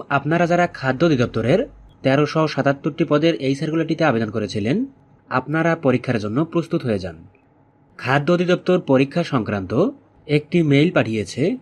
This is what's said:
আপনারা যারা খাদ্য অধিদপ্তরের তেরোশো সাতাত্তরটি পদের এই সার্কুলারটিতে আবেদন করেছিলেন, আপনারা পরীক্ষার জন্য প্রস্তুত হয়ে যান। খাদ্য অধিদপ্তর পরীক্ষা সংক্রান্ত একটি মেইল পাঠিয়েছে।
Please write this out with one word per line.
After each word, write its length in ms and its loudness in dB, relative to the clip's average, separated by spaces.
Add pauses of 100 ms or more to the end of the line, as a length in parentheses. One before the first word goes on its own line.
(100)
আপনারা 360 2
যারা 220 2
খাদ্য 360 -4
অধিদপ্তরের 560 2 (400)
তেরোশো 480 2
সাতাত্তরটি 560 -2
পদের 360 2
এই 160 0
সার্কুলারটিতে 480 -2
আবেদন 260 0
করেছিলেন, 460 -2 (540)
আপনারা 420 -2 (100)
পরীক্ষার 380 0
জন্য 240 -4
প্রস্তুত 400 -4
হয়ে 200 -2
যান। 120 -10 (840)
খাদ্য 340 0
অধিদপ্তর 440 2 (120)
পরীক্ষা 360 2
সংক্রান্ত 480 -4 (540)
একটি 360 0
মেইল 300 4
পাঠিয়েছে। 500 -2 (200)